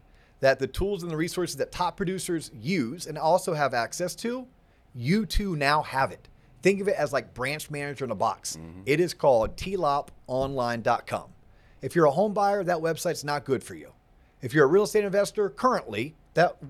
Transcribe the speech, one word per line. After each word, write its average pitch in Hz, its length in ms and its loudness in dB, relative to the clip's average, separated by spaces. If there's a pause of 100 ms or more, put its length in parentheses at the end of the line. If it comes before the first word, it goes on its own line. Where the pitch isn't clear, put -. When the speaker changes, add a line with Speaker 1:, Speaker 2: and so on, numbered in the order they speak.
(400)
Speaker 1:
that 135 180 6
the 135 100 0
tools 185 360 -4
and 175 80 -8
the 156 60 -4
resources 165 400 -4
that - 140 -4
top 175 260 -2
producers 175 520 -4 (100)
use 147 460 -2
and 151 120 -10
also 170 360 2
have 143 220 0
access 143 400 -2
to, 247 320 -6 (480)
you 151 300 2
too 190 300 0
now 147 280 2
have 135 280 0
it. - 160 -18 (360)
Think 190 180 4
of 196 60 -4
it 196 80 0
as, 147 180 -2
like, 123 200 -2
branch 139 380 -6
manager 143 340 -6
in 117 60 -4
a 107 40 -2
box. 98 420 -2
Speaker 2:
Mm-hmm. 82 280 -14
Speaker 1:
It 143 140 4
is 175 140 0
called 135 440 2
T 190 200 -6
lop 143 340 0 (160)
online 127 540 -2
dot 117 260 0
com. - 180 -4 (560)
If - 140 -8
you're 170 100 6
a 143 60 6
home 196 220 0
buyer, 202 300 2
that 175 140 0
website's 160 460 -4
not 147 220 -4
good 127 180 0
for - 120 -14
you. 73 160 -18 (500)
If 123 120 -6
you're 147 120 8
a - 20 8
real 190 160 4
estate 208 200 2
investor, 202 460 0
currently, 151 640 -2 (200)
that 170 340 2